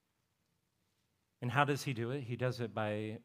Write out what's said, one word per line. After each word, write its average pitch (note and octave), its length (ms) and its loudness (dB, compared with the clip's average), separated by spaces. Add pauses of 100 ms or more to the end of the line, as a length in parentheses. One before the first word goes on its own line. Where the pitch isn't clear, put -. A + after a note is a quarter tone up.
(1400)
And B2 100 -2
how C3+ 140 6
does C#3+ 180 2
he C#3 100 -2
do A#2 180 -2
it? C#3+ 120 -4
He B2 140 -6
does B2 240 0
it A2 140 -4
by G#2+ 500 0